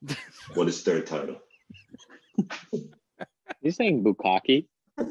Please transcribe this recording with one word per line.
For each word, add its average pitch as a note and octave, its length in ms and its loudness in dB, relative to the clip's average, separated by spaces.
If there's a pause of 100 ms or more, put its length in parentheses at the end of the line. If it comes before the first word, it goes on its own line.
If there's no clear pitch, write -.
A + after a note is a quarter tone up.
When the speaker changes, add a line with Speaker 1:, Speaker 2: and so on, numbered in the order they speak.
Speaker 1:
<laughs> - 540 -12
Speaker 2:
won F2 100 4
his - 160 -2
third E2 240 0
title. - 300 -6 (2250)
Speaker 3:
You D3 80 0
saying F3 340 2
Bukaki? G2 600 4 (320)
Speaker 1:
Yes. - 120 -2